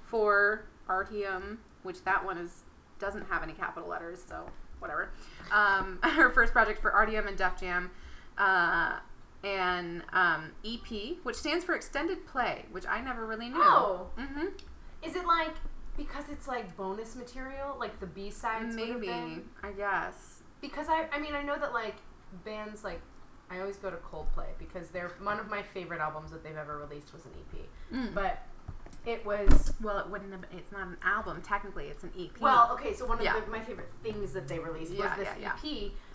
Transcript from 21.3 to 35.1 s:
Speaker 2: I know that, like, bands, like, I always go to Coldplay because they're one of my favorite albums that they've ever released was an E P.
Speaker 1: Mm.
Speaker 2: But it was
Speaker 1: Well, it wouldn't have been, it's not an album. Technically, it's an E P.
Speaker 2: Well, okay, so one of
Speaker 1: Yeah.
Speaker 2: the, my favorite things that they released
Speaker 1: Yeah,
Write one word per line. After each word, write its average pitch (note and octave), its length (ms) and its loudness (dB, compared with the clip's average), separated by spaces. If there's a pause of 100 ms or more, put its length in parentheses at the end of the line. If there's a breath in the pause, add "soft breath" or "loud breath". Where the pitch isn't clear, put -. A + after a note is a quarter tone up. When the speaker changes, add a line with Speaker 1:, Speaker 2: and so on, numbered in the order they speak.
Speaker 2:
I C#4+ 80 -2
know C#4+ 160 -2
that, C#4 140 -2
like, G#3+ 240 -4 (480)
bands, G#3+ 380 -10
like, E3+ 180 -8 (500)
I F#3 100 -6
always G3 160 -6
go G3+ 140 -6
to E3+ 80 -10
Coldplay - 500 0 (100)
because E3 300 -10
they're F3 240 -6 (100)
one G#3 160 -2
of G#3 100 -8
my G3+ 140 -4
favorite F3 380 -8
albums D#3 320 -4
that E3 100 -12
they've D#3 140 -10
ever D3 220 -8
released D3 340 -12
was - 140 -18
an A#2+ 120 -16
E - 40 -14 (100)
P. - 440 -10
Speaker 1:
Mm. B3 180 -4
Speaker 2:
But G3 280 0 (640)
it A#3 200 -4
was G3+ 560 12
Speaker 1:
Well, G#3 180 -2
it F3+ 100 -4
wouldn't G3 240 -8
have F#3+ 80 -10 (100)
been, F3+ 80 -12
it's - 140 -14
not G3 160 -8
an F3 160 -12
album. F#3+ 380 0
Technically, - 440 -4
it's D3+ 160 -12
an E3+ 140 -8
E F3 180 -8
P. - 60 -12
Speaker 2:
Well, A#3+ 320 8
okay, - 220 -4
so B3+ 120 -6
one A#3 120 2
of A3+ 60 0
Speaker 1:
Yeah. - 140 4
Speaker 2:
the, G#3+ 120 -4
my A3 100 -4
favorite G#3+ 300 -10 (120)
things G#3 300 -4
that F#3+ 160 -6
they E3+ 100 -4
released G#3 340 -6
Speaker 1:
Yeah, G3+ 240 -2